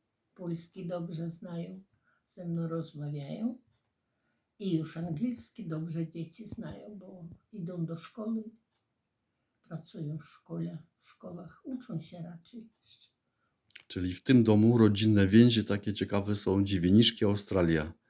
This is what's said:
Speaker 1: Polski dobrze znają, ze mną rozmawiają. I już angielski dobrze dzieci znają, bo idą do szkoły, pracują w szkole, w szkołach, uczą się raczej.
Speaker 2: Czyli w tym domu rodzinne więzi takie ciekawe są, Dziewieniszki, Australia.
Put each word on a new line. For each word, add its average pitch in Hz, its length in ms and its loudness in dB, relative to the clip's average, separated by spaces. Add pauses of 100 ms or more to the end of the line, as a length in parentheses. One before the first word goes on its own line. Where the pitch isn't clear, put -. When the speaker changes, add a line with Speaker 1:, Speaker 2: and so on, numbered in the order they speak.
(340)
Speaker 1:
Polski 170 540 -10
dobrze 170 420 -8
znają, 180 540 -12 (440)
ze 180 180 -16
mną 165 220 -4
rozmawiają. 156 920 -8 (1000)
I 185 180 -2
już 156 200 -8
angielski 175 680 -8
dobrze 165 400 -6
dzieci 170 400 -14
znają, 202 500 -14
bo 185 280 -18 (260)
idą 175 340 -6
do 165 120 -8
szkoły, 220 460 -6 (1200)
pracują 160 540 -12
w - 80 -16
szkole, 170 520 -10 (220)
w - 80 -20
szkołach, 175 580 -18
uczą 254 340 -10
się 170 220 -14
raczej. 170 480 -16 (1200)
Speaker 2:
Czyli 90 260 -4
w - 100 -14
tym 127 200 6
domu 110 340 6
rodzinne 104 500 6
więzi 113 380 6
takie 101 280 -2
ciekawe 101 420 -2
są, 98 280 2
Dziewieniszki, 98 640 4
Australia. 87 840 0